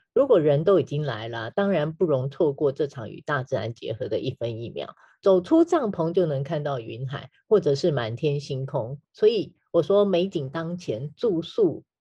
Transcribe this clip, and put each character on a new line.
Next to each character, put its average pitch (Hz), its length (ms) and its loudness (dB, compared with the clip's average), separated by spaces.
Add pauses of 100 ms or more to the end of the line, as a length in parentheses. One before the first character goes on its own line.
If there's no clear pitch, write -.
(100)
如 262 140 4
果 247 140 6
人 147 240 4
都 190 160 6
已 135 40 2
经 147 200 -4
来 117 260 -6
了， 117 220 -6
当 202 180 0
然 160 240 0
不 160 100 -2
容 139 280 0
错 156 200 0
过 143 200 0
这 139 160 -2
场 117 200 -10
与 104 140 -14
大 139 220 -4
自 131 120 -6
然 110 160 -4
结 - 220 -8
合 - 140 -8
的 104 120 -2
一 - 140 -6
分 117 260 -8
一 117 120 -10
秒。 - 240 -10 (260)
走 190 180 6
出 320 240 4
帐 311 280 0
篷 170 200 -2
就 180 140 2
能 143 180 -2
看 151 200 -4
到 143 160 -4
云 117 280 -10
海， - 220 -10 (180)
或 214 120 6
者 147 160 2
是 165 160 0
满 120 240 -2
天 143 240 -2
星 135 260 -8
空， 135 340 -6 (140)
所 - 160 4
以 - 240 -2 (180)
我 170 120 4
说： 196 200 4
美 190 240 2
景 147 220 -4
当 165 280 -6
前， 139 380 -6
住 165 260 -2
宿 - 420 -2 (180)